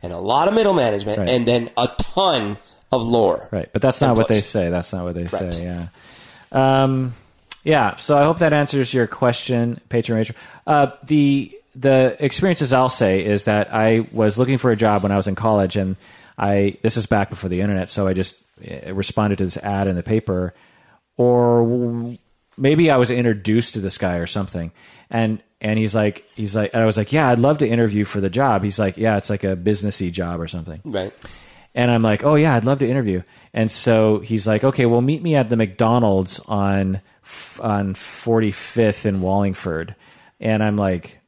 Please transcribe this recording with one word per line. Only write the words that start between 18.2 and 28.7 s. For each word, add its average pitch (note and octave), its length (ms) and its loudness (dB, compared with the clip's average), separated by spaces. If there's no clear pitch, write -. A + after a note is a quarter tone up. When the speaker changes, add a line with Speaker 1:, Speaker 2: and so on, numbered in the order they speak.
Speaker 2:
uh, - 280 -14
responded G2+ 440 -2
to G2 60 0
this F2+ 140 -6
ad G2 280 -2
in F#2+ 100 0
the F2 60 -4
paper, F#2 520 -2
or A#2+ 440 4
w-, A#2+ 560 -2
maybe D3+ 340 4
I C#3 60 4
was B2 140 2
introduced A2+ 640 0
to A2+ 60 -4
this F#2+ 180 -6
guy F2+ 180 -2
or E2+ 100 -4
something. F2+ 440 -6
And, A2 320 -2
and A2 180 -2
he's G#2+ 160 -2
like, G#2+ 300 0
he's G#2 200 -6
like, G#2 160 -2
and A#2 100 2
I A2+ 40 4
was G#2+ 100 2
like, G#2+ 160 -2
"Yeah, D3 180 2
I'd A#2+ 80 4
love C#3+ 200 2
to C#3 100 2
interview A2 360 2
for G2+ 160 -6
the G2 100 -2
job." A2 320 2
He's G2+ 160 -4